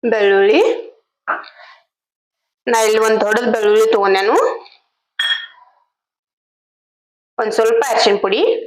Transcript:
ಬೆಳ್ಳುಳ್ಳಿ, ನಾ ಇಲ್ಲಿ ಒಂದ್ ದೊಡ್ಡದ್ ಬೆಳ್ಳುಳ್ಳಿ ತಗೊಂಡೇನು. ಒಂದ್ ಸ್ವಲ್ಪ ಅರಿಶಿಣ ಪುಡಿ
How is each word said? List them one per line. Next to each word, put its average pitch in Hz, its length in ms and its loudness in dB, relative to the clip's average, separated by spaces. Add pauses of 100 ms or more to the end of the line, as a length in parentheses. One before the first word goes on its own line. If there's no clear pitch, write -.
(120)
ಬೆಳ್ಳುಳ್ಳಿ, 202 480 2 (2000)
ನಾ 233 60 2 (100)
ಇಲ್ಲಿ 220 180 2
ಒಂದ್ 220 180 0
ದೊಡ್ಡದ್ 220 300 0
ಬೆಳ್ಳುಳ್ಳಿ 220 400 2
ತಗೊಂಡೇನು. 196 420 2 (3000)
ಒಂದ್ 427 160 -4
ಸ್ವಲ್ಪ 233 240 2 (100)
ಅರಿಶಿಣ 202 320 2
ಪುಡಿ 208 180 -2 (260)